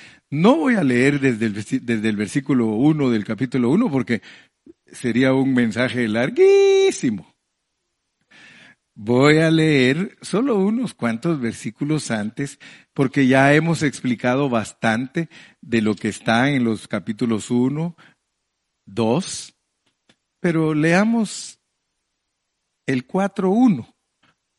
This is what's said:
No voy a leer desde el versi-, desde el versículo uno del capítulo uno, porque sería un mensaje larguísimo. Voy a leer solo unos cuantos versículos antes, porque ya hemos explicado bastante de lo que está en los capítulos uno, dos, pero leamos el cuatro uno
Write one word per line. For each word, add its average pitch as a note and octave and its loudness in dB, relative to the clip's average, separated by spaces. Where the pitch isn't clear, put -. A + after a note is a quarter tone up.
No F3+ 4
voy C#4+ 0
a G3+ 0
leer C3+ 2
desde A#2+ 0
el G#2+ -2
versi-, A2 -6
desde A2+ -2
el G#2+ -2
versículo A#2+ -2
uno C3 2
del A2 -2
capítulo A#2+ -2
uno, G3 2
porque A#2+ -4
sería B2+ 0
un C3+ 0
mensaje A#2+ 0
larguísimo. F#4 2
Voy B2+ 4
a D#3+ 2
leer D#3 2
solo A#3 -2
unos G#3 -2
cuantos A#2+ -4
versículos C3 -6
antes, A2 -6
porque C3+ 0
ya C3+ 6
hemos D#3+ 0
explicado C3 -2
bastante A#2 -4
de A2+ -2
lo G#2+ 0
que - -6
está A#2 0
en C3+ 0
los A2 -4
capítulos A2 -4
uno, C#3+ -2
dos, A2+ -4
pero D#3+ 0
leamos F#3+ 0
el C3 -2
cuatro F#3+ -2
uno G#3 2